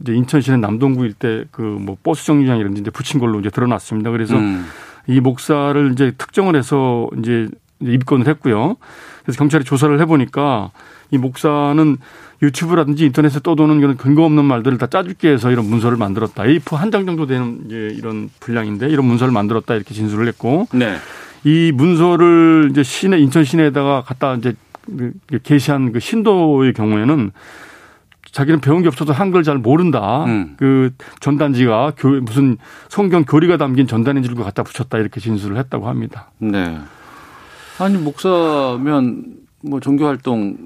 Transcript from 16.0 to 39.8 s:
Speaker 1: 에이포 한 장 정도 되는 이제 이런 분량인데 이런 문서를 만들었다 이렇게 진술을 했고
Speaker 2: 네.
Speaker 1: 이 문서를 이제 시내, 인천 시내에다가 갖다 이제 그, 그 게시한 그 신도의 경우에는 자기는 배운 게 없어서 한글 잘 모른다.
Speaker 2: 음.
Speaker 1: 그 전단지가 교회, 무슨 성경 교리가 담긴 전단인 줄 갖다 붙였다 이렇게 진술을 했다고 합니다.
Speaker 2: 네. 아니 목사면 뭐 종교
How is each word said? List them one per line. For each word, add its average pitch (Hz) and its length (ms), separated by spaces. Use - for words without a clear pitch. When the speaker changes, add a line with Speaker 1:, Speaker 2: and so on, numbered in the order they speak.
Speaker 1:
에이포 156 300
한 196 160
장 202 140
정도 160 200
되는 123 400
이제 110 320
이런 110 320
분량인데 113 500
이런 139 160
문서를 123 280
만들었다 107 420
이렇게 107 180
진술을 107 340
했고 131 460
Speaker 2:
네. 113 240
Speaker 1:
이 165 300
문서를 165 1000
이제 139 120
시내, 190 340
인천 147 260
시내에다가 139 600
갖다 131 320
이제 117 180
그, 127 260
그 113 140
게시한 135 520
그 117 80
신도의 160 760
경우에는 110 580
자기는 147 280
배운 147 240
게 165 40
없어서 147 260
한글 180 280
잘 147 160
모른다. 131 680
Speaker 2:
음. 95 320
Speaker 1:
그 135 340
전단지가 139 800
교회, 135 220
무슨 123 380
성경 180 360
교리가 165 340
담긴 131 300
전단인 123 340
줄 120 140
갖다 117 280
붙였다 - 360
이렇게 104 200
진술을 104 380
했다고 110 300
합니다. 117 500
Speaker 2:
네. 95 400
아니 196 180
목사면 143 1300
뭐 143 160
종교 139 260